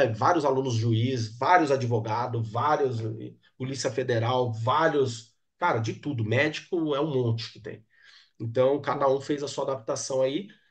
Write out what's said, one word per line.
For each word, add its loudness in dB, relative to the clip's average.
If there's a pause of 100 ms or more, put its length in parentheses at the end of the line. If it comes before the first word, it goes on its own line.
(140)
vários 4
alunos 2
juiz, 0
vários 4
advogados, 0
vários, 0
eh, -8 (240)
Polícia -4
Federal, 0
vários 0 (320)
cara, 0
de -4
tudo. -4
Médico 0
é 0
um -2
monte -2
que -20
tem. -14 (540)
Então, 2
cada 0
um 2
fez -4
a -4
sua -6
adaptação -4
aí, -2 (240)